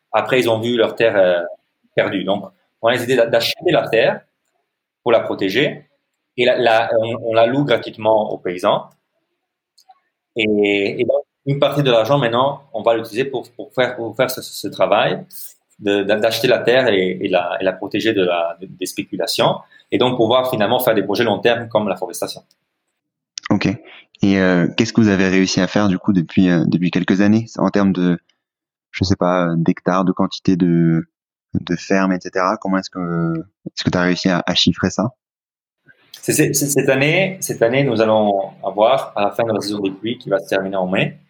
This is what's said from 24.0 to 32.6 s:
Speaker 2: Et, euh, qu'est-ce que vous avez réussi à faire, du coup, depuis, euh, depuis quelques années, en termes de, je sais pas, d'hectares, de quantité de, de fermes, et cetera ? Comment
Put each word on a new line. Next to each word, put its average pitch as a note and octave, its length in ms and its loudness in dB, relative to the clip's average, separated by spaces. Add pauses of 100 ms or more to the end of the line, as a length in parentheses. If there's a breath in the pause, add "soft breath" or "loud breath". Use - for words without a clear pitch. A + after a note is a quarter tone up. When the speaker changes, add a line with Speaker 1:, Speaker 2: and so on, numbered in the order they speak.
Speaker 2:
Et, G2 160 4
euh, F2+ 360 4
qu'est-ce A#2 160 0
que A#2 100 4
vous G#2+ 80 6
avez F#2+ 180 4
réussi F#2+ 340 2
à F2+ 60 2
faire, G#2 200 0
du F2+ 120 0
coup, G#2+ 140 0
depuis, F#2 360 2
euh, E2+ 160 2
depuis E2+ 240 0
quelques F#2 320 0
années, A2 240 4 (120)
en F#2+ 120 0
termes G2 240 2
de, F2+ 260 0 (720)
je - 120 -4
sais F#2+ 120 2
pas, F2+ 400 0
d'hectares, F2+ 500 0
de F#2 60 2
quantité F#2+ 440 -2
de, E2+ 480 2 (500)
de - 220 -4
fermes, F#2+ 360 0
et F#2 80 -2
cetera ? F#2 380 -2
Comment F#2+ 200 -4